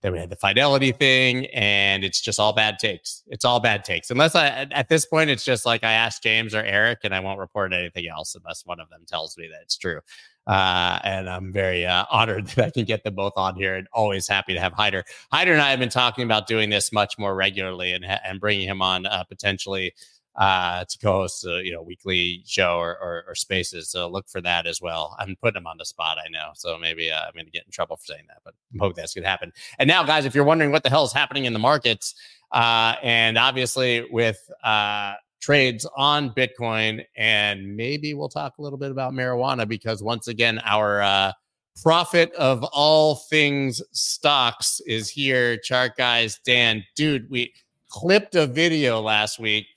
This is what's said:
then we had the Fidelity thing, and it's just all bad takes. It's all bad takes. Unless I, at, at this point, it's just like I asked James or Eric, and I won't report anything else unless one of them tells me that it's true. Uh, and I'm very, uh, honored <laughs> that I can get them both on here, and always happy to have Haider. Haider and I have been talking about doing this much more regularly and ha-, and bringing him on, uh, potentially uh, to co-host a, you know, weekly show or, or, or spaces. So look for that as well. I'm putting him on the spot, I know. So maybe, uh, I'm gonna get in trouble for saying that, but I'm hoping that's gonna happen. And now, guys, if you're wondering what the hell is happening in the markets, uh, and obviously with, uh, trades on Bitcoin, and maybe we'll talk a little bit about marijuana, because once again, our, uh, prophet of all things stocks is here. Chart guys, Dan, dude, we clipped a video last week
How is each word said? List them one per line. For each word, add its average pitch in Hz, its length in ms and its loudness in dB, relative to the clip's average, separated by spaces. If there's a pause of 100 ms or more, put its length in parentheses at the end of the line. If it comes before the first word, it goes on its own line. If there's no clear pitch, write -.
then 95 100 -2
we 85 60 -4
had 87 100 -8
the 92 80 -12
Fidelity 131 560 4
thing, 131 540 4
and 98 580 2
it's 95 160 -2
just - 180 -4
all 107 140 4
bad 107 260 2
takes. - 500 -6
It's - 180 -4
all 123 120 4
bad 107 260 2
takes. 87 260 -6
Unless 151 240 4
I, 156 140 4
at, 135 240 -6
at 143 180 -2
this 160 160 2
point, 156 240 2
it's 123 160 -2
just 123 180 0
like 117 180 2
I 113 100 2
asked 117 300 0
James 110 320 0
or 107 80 0
Eric, 110 420 2
and 98 100 -2
I 95 60 -2
won't 98 200 -6
report 95 320 -4
anything 90 340 -4
else 80 280 -10
unless 85 320 -14
one 87 140 -10
of 80 100 -20
them 82 180 -20
tells 80 300 -8
me 82 100 -16
that 80 140 -20
it's - 160 -6
true. 80 220 -6 (460)
Uh, 92 580 2
and 95 240 -4
I'm 92 240 -8
very, 92 320 0
uh, 90 260 0
honored 107 360 2
<laughs> - 100 -6
that 120 80 4
I 156 60 -2
can 117 160 -2
get 110 180 -4
them 101 100 -4
both 98 220 -4
on 95 180 0
here, 95 200 -2
and 95 180 -8
always 104 340 0
happy 95 280 -2
to 85 60 -2
have 92 120 0
Haider. 98 300 0 (300)
Haider 180 200 4
and 151 80 6
I 139 100 4
have 131 80 2
been 123 120 -2
talking 123 340 0
about 110 220 2
doing 110 240 0
this 101 200 0
much 104 280 0
more 98 160 -2
regularly 95 580 -2
and 90 100 -4
ha-, 95 220 -4
and 95 160 -10
bringing 101 260 -2
him 95 140 -4
on, 92 240 0
uh, 95 200 -4
potentially 95 680 -4 (460)
uh, 90 500 2
to - 100 -10
co-host 95 460 -2
a, 90 180 -6
you 90 100 -8
know, 82 100 -12
weekly 90 640 -4
show 87 320 0
or, 85 200 -4
or, 87 300 -8
or 85 60 -16
spaces. 90 560 -6
So 90 180 -6
look 95 200 -10
for 95 120 -10
that 85 260 -2
as 82 140 -6
well. 82 380 -8
I'm 95 240 -8
putting 110 180 -2
him 85 60 -16
on 82 100 -12
the 80 80 -18
spot, 80 400 -6
I 80 60 -14
know. 78 240 -12
So 82 240 -10
maybe, 82 320 -4
uh, 80 160 -4
I'm 82 100 -14
gonna 80 140 -18
get 85 160 -12
in 98 40 -20
trouble 82 260 -8
for - 100 -20
saying 78 220 -16
that, - 160 -20
but - 100 -20 (180)
I'm 110 60 -12
hoping 95 180 -2
that's 82 160 -12
gonna 92 160 -6
happen. 90 240 -6 (260)
And 135 100 4
now, 170 160 4
guys, 151 200 2
if 131 100 -4
you're 143 100 6
wondering 151 280 4
what 156 120 2
the 127 60 4
hell 156 140 4
is - 80 -4
happening 139 320 -2
in 120 80 0
the 113 60 -2
markets, 120 560 0 (380)
uh, 117 500 2
and 113 340 2
obviously 127 760 0
with, 113 280 0 (260)
uh, 104 500 0 (260)
trades 131 460 2 (100)
on 143 340 2
Bitcoin, 110 760 -2 (120)
and 104 600 0
maybe 147 380 -6
we'll 143 140 -8
talk 147 300 -10
a 151 40 -14
little 139 160 -10
bit 139 120 -8
about 131 220 -6
marijuana, 127 560 -2
because 110 340 -4
once 113 260 -4
again, 113 360 0
our, 104 380 2
uh, 98 300 4 (500)
prophet 170 500 4
of 131 400 2
all 156 420 6
things 143 640 0 (120)
stocks - 920 0
is 110 220 -4
here. 127 500 0
Chart 127 380 -2
guys, 117 480 0
Dan, 117 400 2 (120)
dude, 143 340 -2
we 120 240 -6 (340)
clipped 196 460 0
a 160 140 6
video 143 520 2
last 107 380 0
week 107 280 -2 (100)